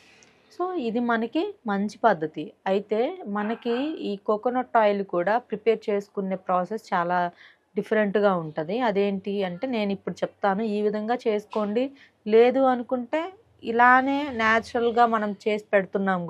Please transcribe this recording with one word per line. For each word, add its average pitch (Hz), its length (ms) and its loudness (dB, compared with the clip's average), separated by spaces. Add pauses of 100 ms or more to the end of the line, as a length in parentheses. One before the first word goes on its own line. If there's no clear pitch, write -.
(560)
So, 349 80 -4 (240)
ఇది 226 140 -2 (100)
మనకి 233 300 -2 (300)
మంచి 202 260 -2 (100)
పద్ధతి. 160 460 -2 (180)
అయితే 202 300 0 (360)
మనకి 233 380 -4 (340)
ఈ - 20 -4 (160)
కోకోనట్ 247 560 -2
ఆయిల్ 202 200 2 (120)
కూడా 175 180 0 (160)
ప్రిపేర్ 220 400 0
చేసుకునే 202 480 -4 (100)
ప్రాసెస్ 180 360 -2 (100)
చాలా 180 260 0 (580)
డిఫరెంట్గా 208 540 2 (120)
ఉంటది. 160 320 -6 (120)
అదేంటి 202 460 0 (140)
అంటే 175 180 -6 (100)
నేను 208 220 -2
ఇప్పుడు 190 240 -8
చెప్తాను, 196 400 -2 (140)
ఈ 208 120 -2
విధంగా 214 280 -2 (120)
చేసుకోండి. 208 560 -2 (500)
లేదు 240 280 6 (120)
అనుకుంటే 247 480 -4 (500)
ఇలానే 254 460 6 (240)
న్యాచురల్గా 226 640 2 (100)
మనం 214 160 -2 (120)
చేసి 208 300 -2
పెడుతున్నాం 196 560 0